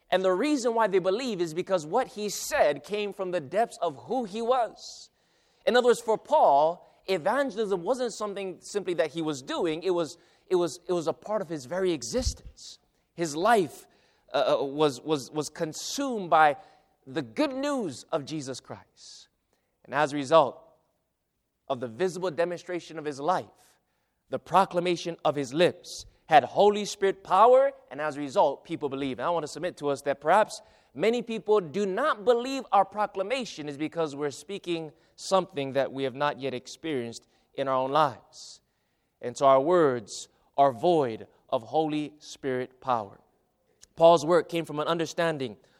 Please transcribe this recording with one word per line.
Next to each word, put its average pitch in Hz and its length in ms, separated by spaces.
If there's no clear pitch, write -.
And 185 140
the 190 80
reason 240 440
why 226 120
they 190 120
believe 196 420
is 160 120
because 175 340
what 233 200
he 208 220
said 165 540
came 208 300
from 185 180
the 175 100
depths 180 400
of 156 240
who 240 200
he 208 160
was. 233 680
In 214 100
other 247 120
words, 226 140
for 220 160
Paul, 175 680
evangelism 196 760
wasn't 240 320
something 196 480
simply 185 340
that 160 160
he 165 120
was 151 180
doing. 170 400
It 180 80
was, 170 280
it 185 80
was, 175 320
it 185 60
was 165 140
a 165 60
part 214 280
of 160 80
his 147 160
very 180 280
existence. - 840
His 160 200
life, 185 520
uh, 127 280
uh, 123 40
was, 139 380
was, 143 300
was 151 180
consumed 196 800
by 156 280
the 135 160
good 262 300
news 262 580
of 151 120
Jesus 131 360
Christ. - 680
And 120 120
as 143 180
a - 20
result 143 440
of 135 120
the 127 80
visible 175 420
demonstration 170 680
of 151 60
his 143 140
life, 143 300
the - 100
proclamation 175 840
of 147 100
his 135 180
lips - 520
had 147 180
Holy 202 420
Spirit - 380
power, 247 480
and 139 100
as 151 140
a 143 40
result, 147 440
people 147 260
believe. 135 300
And 127 60
I 165 40
want 165 140
to 143 80
submit 160 260
to 143 120
us 139 140
that 139 180
perhaps 196 400
many 226 260
people 214 380
do 185 260
not 202 400
believe 247 460
our 196 140
proclamation 196 840
is 143 80
because 156 380
we're 143 160
speaking 165 600
something 160 580
that 127 180
we 135 120
have 123 120
not 143 240
yet 131 140
experienced 120 760
in 135 140
our 131 80
own 131 160
lives. - 680
And 120 160
so 143 80
our 135 160
words 139 680
are 139 140
void 123 560
of 131 140
Holy 151 540
Spirit - 640
power. 113 380
Paul's 165 300
work 165 240
came 165 160
from 151 140
an 151 80
understanding 160 680